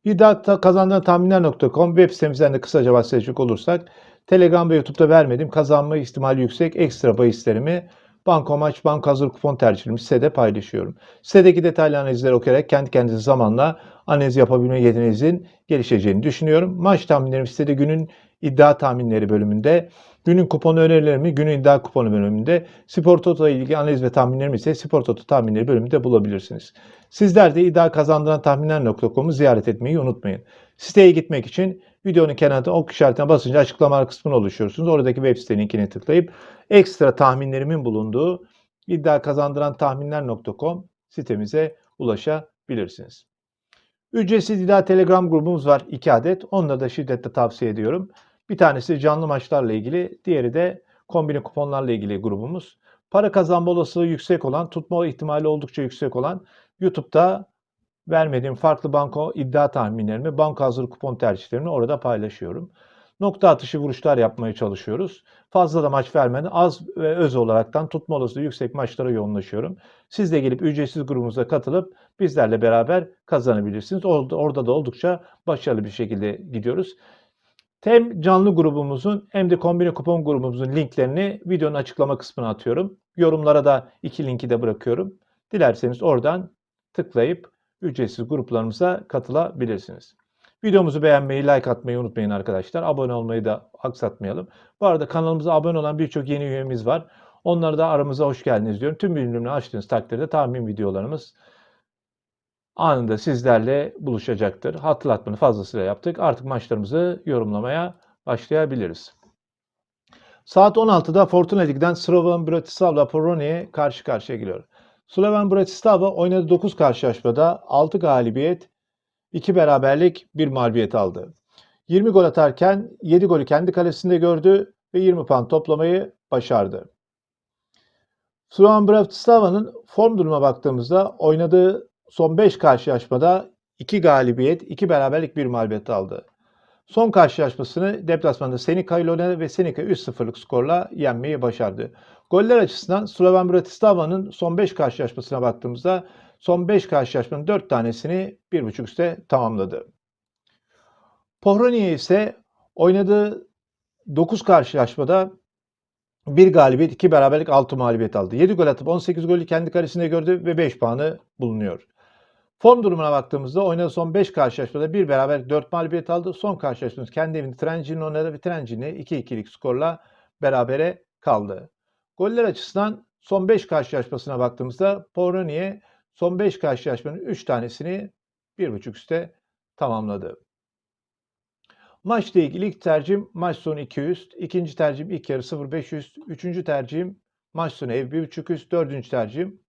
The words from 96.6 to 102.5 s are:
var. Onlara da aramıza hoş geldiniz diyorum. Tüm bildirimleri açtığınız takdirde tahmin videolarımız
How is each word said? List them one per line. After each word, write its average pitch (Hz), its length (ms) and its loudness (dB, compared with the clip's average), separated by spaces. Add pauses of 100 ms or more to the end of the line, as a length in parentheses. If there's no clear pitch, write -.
var. 160 200 -2 (380)
Onlara 165 340 0
da 160 100 0
aramıza 143 380 -2
hoş 135 180 -4
geldiniz 107 380 -2
diyorum. 151 160 -4
Tüm 180 180 -2
bildirimleri 120 360 -4
açtığınız 127 360 -8
takdirde 117 400 -4
tahmin 127 400 -4
videolarımız 104 640 -6 (1400)